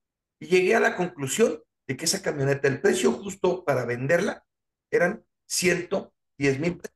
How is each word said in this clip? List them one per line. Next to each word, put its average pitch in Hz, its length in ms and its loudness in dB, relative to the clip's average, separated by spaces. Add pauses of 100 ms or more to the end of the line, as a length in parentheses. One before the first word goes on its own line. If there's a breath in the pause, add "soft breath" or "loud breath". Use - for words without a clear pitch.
(420)
Y 156 60 -16
llegué 185 280 4
a 233 60 4
la 233 140 2
conclusión 170 680 -2 (260)
de 131 100 -6
que 160 80 -10
esa 185 160 -2
camioneta, 139 460 0
el 135 140 0
precio 131 320 2
justo - 500 -4
para 127 220 0
venderla, 139 600 -2 (460)
eran 175 320 0 (240)
ciento - 640 -2 (240)
diez 139 220 0
mil, 170 220 -4 (140)